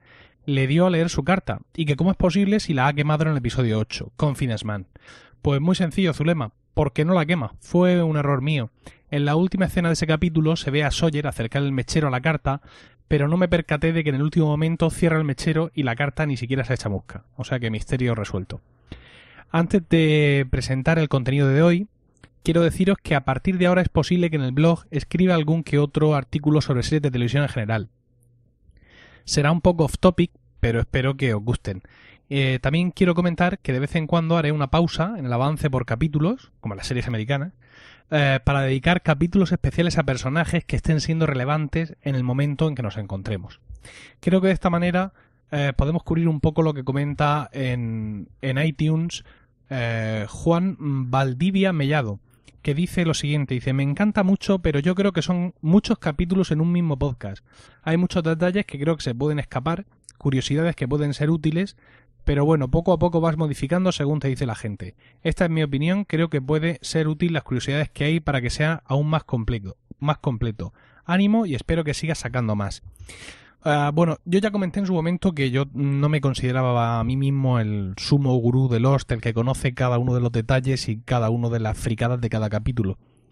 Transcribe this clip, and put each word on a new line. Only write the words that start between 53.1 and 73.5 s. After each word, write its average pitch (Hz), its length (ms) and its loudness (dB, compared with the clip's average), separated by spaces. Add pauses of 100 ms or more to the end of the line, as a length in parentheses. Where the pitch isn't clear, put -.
siguiente, 147 400 -2
dice, 127 180 -2
"Me 139 100 0
encanta 202 400 0
mucho, 190 380 2
pero 156 180 0
yo 170 160 0
creo 196 180 2
que 165 100 -2
son 180 380 -2
muchos 196 380 4
capítulos 175 520 0
en 156 100 2
un 170 120 2
mismo 170 260 0
podcast. 123 460 -6 (380)
Hay 165 140 0
muchos 180 260 0
detalles 180 440 0
que - 120 -10
creo 156 180 0
que - 60 -14
se 123 120 -4
pueden 147 240 -2
escapar, 151 460 -4 (320)
curiosidades 143 600 0
que 127 120 -4
pueden 147 240 -2
ser 147 180 0
útiles, 165 460 -2 (480)
pero 143 200 2
bueno, 147 260 2
poco 165 220 2
a 165 60 4
poco 170 220 2
vas 160 160 2
modificando 160 540 0
según 147 300 0
te 143 80 -2
dice 135 180 -2
la 113 80 -4
gente. 95 400 -10 (280)
Esta 165 220 0
es 165 60 2
mi 160 120 2
opinión, 156 420 0
creo 165 260 0
que 147 100 -2
puede 156 400 -2
ser 156 280 -2
útil 165 240 0
las 151 100 -2
curiosidades 139 480 -2
que - 140 -4
hay 160 160 2
para 139 200 -2
que 120 100 -2
sea 156 360 0
aún 147 220 0
más 156 160 0
completo, 110 520 -4 (220)
más 143 200 -2
completo. 113 540 -4 (320)
Ánimo 202 420 2
y 143 100 -2
espero 165 260 -2
que 147 120 -4
sigas 160 240 -4
sacando 120 360 -2
más". 98 280 -6 (800)